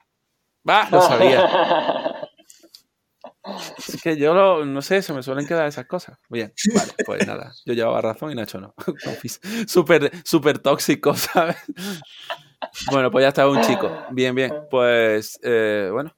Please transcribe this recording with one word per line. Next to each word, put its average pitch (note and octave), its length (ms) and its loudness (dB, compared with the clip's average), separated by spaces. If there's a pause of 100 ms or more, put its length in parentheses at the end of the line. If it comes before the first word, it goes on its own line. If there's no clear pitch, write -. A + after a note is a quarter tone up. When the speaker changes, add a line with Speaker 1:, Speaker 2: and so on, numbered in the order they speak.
(680)
Speaker 1:
¡Ah! G3 240 4
Lo - 100 6
sabía. - 460 6
Speaker 2:
<laughs> - 840 -2 (1500)
Speaker 1:
Es - 240 -12
que D#3+ 160 -2
yo D3 160 4
lo, F#3 320 4
no C#3 160 -6
sé, F#3+ 220 0
se D#3+ 100 -8
me C3+ 80 -8
suelen C#3 260 -6
quedar E3 200 0
esas C#3 180 -10
cosas. - 320 -12 (120)
Bien, A2+ 220 -6 (240)
vale, - 180 -2 (120)
pues - 220 -4
nada, G#2 260 -12 (120)
yo B2 80 -2
llevaba A#2 280 0
razón A2+ 300 -6
y C#3 40 -8
Nacho G#2+ 240 -10
no. G2 180 -20
<laughs> - 280 -10
Confis-, F#3+ 640 -10
súper, D#3 440 2 (120)
súper D3 360 2
tóxico, C#3+ 540 0
<laughs> - 20 -4
¿sabes? E3+ 420 -2 (1300)
Bueno, C3 200 2
pues C3 120 4
ya C3+ 60 6
está, C#3 180 4
un C#3 140 2
chico. - 300 0 (200)
Bien, B2+ 240 0
bien. C3 160 0 (180)
Pues, A#2 720 2
eh, G#2+ 480 0
bueno, C#3 260 -6